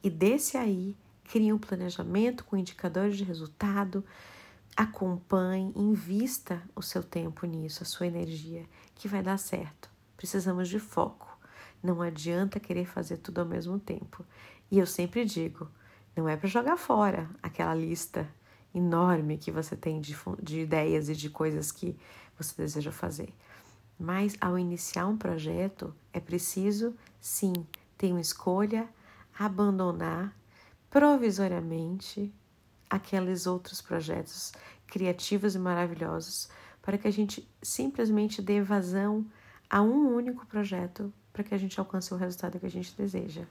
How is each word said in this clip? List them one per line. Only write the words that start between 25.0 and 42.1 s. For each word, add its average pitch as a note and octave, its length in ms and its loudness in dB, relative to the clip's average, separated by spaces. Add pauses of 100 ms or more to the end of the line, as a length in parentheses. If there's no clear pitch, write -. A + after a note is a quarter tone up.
um G#3+ 100 2
projeto, E3+ 760 -2 (200)
é E3+ 80 -4
preciso, G3+ 760 0 (240)
sim, - 320 0 (460)
ter F#3 160 2
uma F3 80 0
escolha, G#3 680 0 (500)
abandonar F#3 960 0 (560)
provisoriamente G3 1400 4 (560)
aqueles F#3 560 0
outros F3+ 360 -2
projetos E3 720 -4 (360)
criativos F#3 640 0
e F#3 60 -2
maravilhosos E3+ 880 -2 (320)
para G3+ 160 0
que G#3 100 0
a G#3+ 40 4
gente G3+ 360 0 (140)
simplesmente A3 800 0
dê G3+ 200 4
vazão G3+ 640 2 (440)
a G3+ 120 6
um B3 340 6
único B3 320 -2
projeto G3 680 -2 (180)
para G#3 120 -4
que G#3 100 -4
a G3+ 40 2
gente F#3+ 220 -2
alcance F#3+ 340 -2